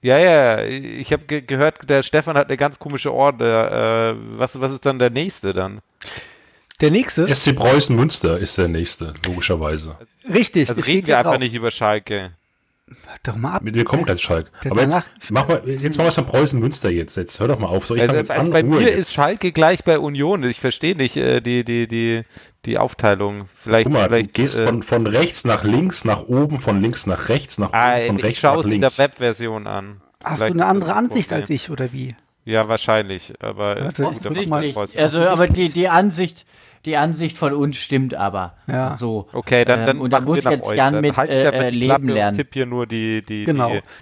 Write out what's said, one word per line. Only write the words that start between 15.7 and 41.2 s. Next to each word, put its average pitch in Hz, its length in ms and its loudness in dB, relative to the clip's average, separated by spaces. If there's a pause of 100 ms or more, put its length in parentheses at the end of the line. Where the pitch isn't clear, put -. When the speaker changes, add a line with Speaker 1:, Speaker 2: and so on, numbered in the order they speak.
Speaker 3:
machen 160 80 2
wir 170 40 4
es 160 60 0
von 139 100 0
Preußen 139 340 2
Münster 117 300 0
jetzt. 85 280 -2
Jetzt 90 220 -6
hör 113 100 0
doch 131 100 0
mal 101 80 -2
auf. 92 180 0
So, - 100 -4
ich 117 60 2
Speaker 1:
Also, 120 120 2
Speaker 3:
fang 147 40 2
jetzt - 140 -2
Speaker 1:
also 160 140 0
Speaker 3:
an, 170 60 0
Speaker 1:
bei 160 100 4
Speaker 3:
Ruhe 143 180 4
Speaker 1:
mir - 100 4
Speaker 3:
jetzt. 196 100 0
Speaker 1:
ist - 140 0
Schalke 175 380 0
gleich 160 320 4
bei 160 160 4
Union. 147 440 -2
Ich 123 180 -2
verstehe 160 340 -2
nicht, 131 220 -2
äh, 127 240 2
die, 120 220 0
die, 117 240 -2
die, 113 360 -2 (420)
die 113 140 -2
Aufteilung. 101 680 0 (100)
Vielleicht, 113 260 2
Speaker 3:
Guck 131 100 2
mal, 107 140 2
Speaker 1:
vielleicht, 113 220 2
Speaker 3:
du - 120 -2
gehst 135 160 0
Speaker 1:
äh, 113 80 2
Speaker 3:
von, 117 160 0
von 113 240 0
rechts 127 400 0
nach 110 180 0
links, 139 420 2
nach 107 180 0
oben, 143 360 0
von 101 220 0
links 117 240 -2
nach 92 240 -4
rechts, 139 300 -2
nach 98 140 -2
Speaker 1:
ah, 123 240 4
Speaker 3:
oben, 117 100 0
von 104 120 0
Speaker 1:
ich - 40 -4
Speaker 3:
rechts 117 180 -2
Speaker 1:
schau's 151 240 4
Speaker 3:
nach 104 60 2
Speaker 1:
in 104 100 0
der 135 80 4
Speaker 3:
links. - 100 0
Speaker 1:
Webversion 117 680 -2
an. 101 340 -10 (220)
Speaker 2:
Hast 156 140 -6
Speaker 1:
Vielleicht - 40 -2
Speaker 2:
du 214 40 2
eine - 80 2
Speaker 1:
ist 165 60 2
das 180 100 4
Speaker 2:
andere 190 200 2
Speaker 1:
das 196 80 0
Speaker 2:
Ansicht 226 320 0
Speaker 1:
Problem. 160 140 -4
Speaker 2:
als 151 80 -12
ich, 143 180 -4
oder 131 240 -6
wie? 131 220 -10 (300)
Speaker 1:
Ja, 110 240 0
wahrscheinlich, 107 720 -2
aber, 104 380 -4
äh, 104 60 -6
Speaker 2:
Warte, - 200 -6
ich 135 60 0
Speaker 1:
gut, - 140 -10
Speaker 2:
guck 170 240 -6
mal. 156 180 -2
Speaker 4:
Offensichtlich. 139 80 -4
Speaker 1:
Preußen. 104 260 -6
Speaker 4:
Also, 151 280 2
aber 180 200 4
die, 180 220 2
die 175 200 0
Ansicht, 175 560 0 (400)
die 156 100 -4
Ansicht 156 420 -2
von 143 160 0
uns 143 220 0
stimmt 131 400 -2
aber. 95 400 -4 (100)
Speaker 2:
Ja. 131 300 -4
Speaker 4:
So. 110 380 -6
Speaker 1:
Okay, 120 320 2
dann, 120 160 4
Speaker 4:
Ähm, 113 40 0
Speaker 1:
dann 135 140 2
Speaker 4:
und 127 120 -2
da 135 100 4
Speaker 1:
machen 131 60 -4
Speaker 4:
muss 156 80 2
Speaker 1:
wir 156 40 2
Speaker 4:
ich 135 60 -2
Speaker 1:
nach 131 60 4
Speaker 4:
jetzt 135 160 0
Speaker 1:
euch. 104 80 -2
Speaker 4:
gern 135 180 4
Speaker 1:
Dann 107 80 0
Speaker 4:
mit, 143 160 0
Speaker 1:
halt 143 120 0